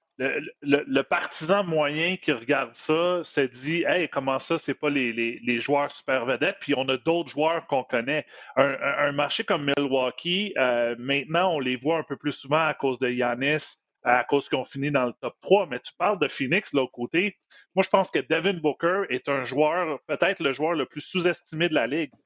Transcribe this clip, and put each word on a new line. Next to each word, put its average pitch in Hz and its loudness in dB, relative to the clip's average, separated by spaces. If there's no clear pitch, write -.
le, 135 -2
le, 143 2
le 135 0
partisan 175 -2
moyen 160 0
qui - -2
regarde 123 -2
ça 170 0
se - -2
dit, « 135 -2
Hey, 160 2
comment 135 -2
ça, 165 -2
c'est 139 -4
pas 151 -2
les, 131 0
les, 117 -4
les 120 0
joueurs 143 0
super 131 -2
vedettes ? » 139 0
Puis 143 0
on 131 -2
a 131 0
d'autres 165 -2
joueurs 156 0
qu'on 131 0
connaît. 131 -2
Un, 135 6
un, 139 0
un 143 -2
marché 147 -2
comme 147 0
Milwaukee, 143 0
euh, 123 2
maintenant, 147 0
on 151 0
les 127 -2
voit 143 0
un 156 -2
peu 143 -8
plus 143 -4
souvent 156 0
à 151 -2
cause 131 -2
de 127 0
Giannis, 123 -2
à 123 4
cause 143 2
qu'on 131 -2
finit 139 -4
dans 131 2
le 120 -4
top 123 -6
trois. 190 4
Mais 135 -6
tu - -18
parles 190 2
de 147 2
Phoenix, 139 -2
de 147 4
l'autre 131 0
côté. 165 -2
Moi, 185 4
je - 2
pense 196 4
que 160 0
Devin 160 0
Booker 170 0
est 127 -4
un 135 0
joueur, 151 0
peut-être 170 0
le 143 0
joueur 151 0
le 147 0
plus 147 -10
sous-estimé 170 -2
de 156 -4
la 123 2
Ligue. 147 -2